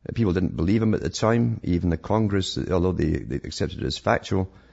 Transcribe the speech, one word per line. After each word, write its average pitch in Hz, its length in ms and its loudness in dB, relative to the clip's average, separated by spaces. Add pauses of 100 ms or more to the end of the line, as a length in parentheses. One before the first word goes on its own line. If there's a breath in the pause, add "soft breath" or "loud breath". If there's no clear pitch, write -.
(140)
People 104 200 2
didn't 92 240 0
believe 98 240 2
him 110 120 2
at - 80 0
the 87 80 -2
time, 113 540 2
even 87 260 0
the 82 60 2
Congress, 101 640 0
although 90 340 0
they, 78 200 0
they 71 260 -4
accepted - 440 -6
it - 40 -4
as - 120 -4
factual. 101 540 0 (220 soft breath)